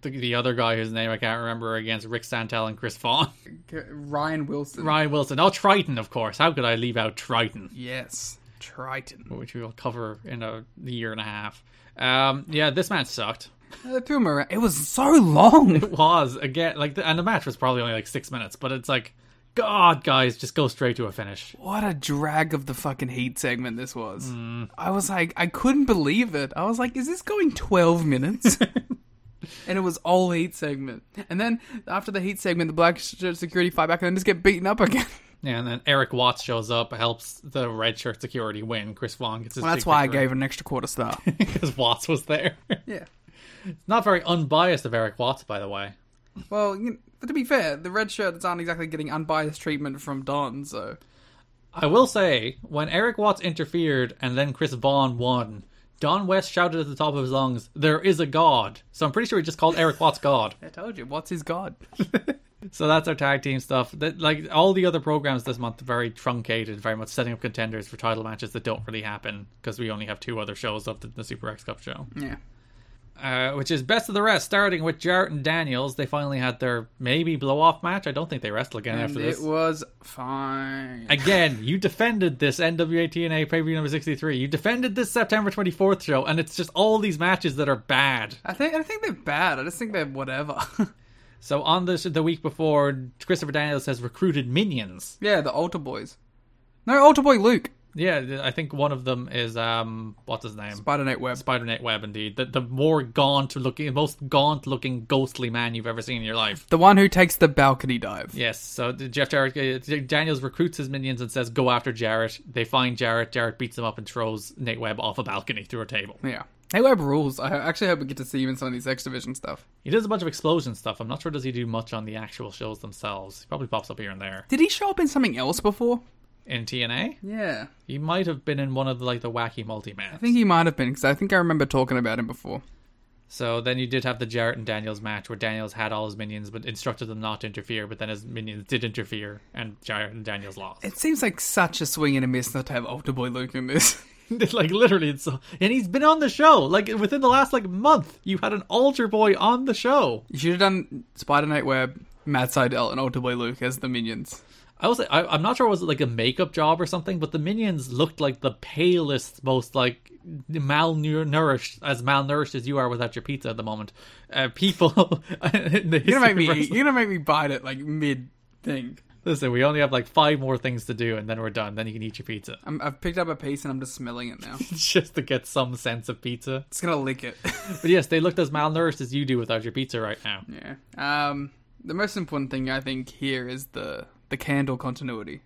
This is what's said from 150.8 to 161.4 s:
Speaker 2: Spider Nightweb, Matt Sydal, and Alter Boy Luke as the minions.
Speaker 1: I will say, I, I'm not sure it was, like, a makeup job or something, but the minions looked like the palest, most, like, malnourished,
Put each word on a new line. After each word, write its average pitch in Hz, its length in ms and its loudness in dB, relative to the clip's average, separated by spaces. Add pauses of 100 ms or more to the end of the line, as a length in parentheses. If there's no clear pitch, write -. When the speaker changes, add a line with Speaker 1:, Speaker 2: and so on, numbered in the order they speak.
Speaker 2:
Spider 147 320 2
Nightweb, 135 520 0 (260)
Matt 131 240 2
Sydal, 120 420 2
and 131 80 -4
Alter 131 200 -2
Boy 123 160 -2
Luke 120 260 -4
as 127 160 -2
the 127 120 -6
minions. 117 520 -6 (380)
Speaker 1:
I 175 80 2
will 240 80 4
say, 247 140 -2
I, 160 160 4
I'm 151 160 0
not 220 160 0
sure 247 100 4
it - 20 6
was, 185 120 2
like, 151 200 0
a 139 60 2
makeup 120 440 0
job 160 300 2
or 170 40 0
something, 180 340 -4
but 151 120 -4
the 160 80 -2
minions 170 540 -2
looked 156 260 0
like 139 220 0
the 135 100 2
palest, 156 920 0
most, 131 320 0
like, 127 360 0 (380)
malnourished, 151 1300 2